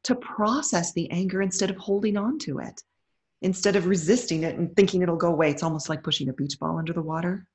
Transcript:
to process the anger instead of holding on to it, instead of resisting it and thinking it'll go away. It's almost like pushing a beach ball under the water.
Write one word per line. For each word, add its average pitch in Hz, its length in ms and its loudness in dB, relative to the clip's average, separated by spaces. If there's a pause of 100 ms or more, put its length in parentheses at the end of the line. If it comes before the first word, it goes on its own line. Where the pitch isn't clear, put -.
to 254 100 0
process 220 800 -2
the 170 180 -4
anger 185 320 -2
instead 190 260 0
of 190 80 -6
holding 202 400 0
on 226 240 -2
to 135 180 -6
it, - 240 -12 (600)
instead 190 320 2
of 185 120 2
resisting 180 580 2
it 160 120 -4
and 170 200 -2
thinking 190 260 6
it'll 175 140 2
go 170 160 2
away. 156 180 4
It's 143 140 -2
almost 160 240 -4
like 151 160 -4
pushing 147 240 -2
a 131 40 -2
beach 143 280 -6
ball 160 180 -2
under 160 140 -4
the 170 100 -2
water. 170 520 -4